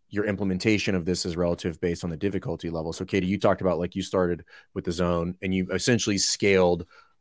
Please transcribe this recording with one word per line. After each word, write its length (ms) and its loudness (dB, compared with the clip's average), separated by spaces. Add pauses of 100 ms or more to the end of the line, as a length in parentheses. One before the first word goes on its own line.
Your 160 -2
implementation 680 0
of 120 -2
this 200 -2
is 120 -4
relative 420 -2
based 240 -2
on 60 -4
the 80 -6
difficulty 520 -4
level. 240 -4
So, 120 -6
Katie, 220 0
you 120 0
talked 220 2
about, 180 2
like, 160 -4
you 60 -2
started 420 0 (300)
with 120 -6
the 60 0
zone 500 0
and 140 -2
you 160 0
essentially 460 2
scaled 680 4 (360)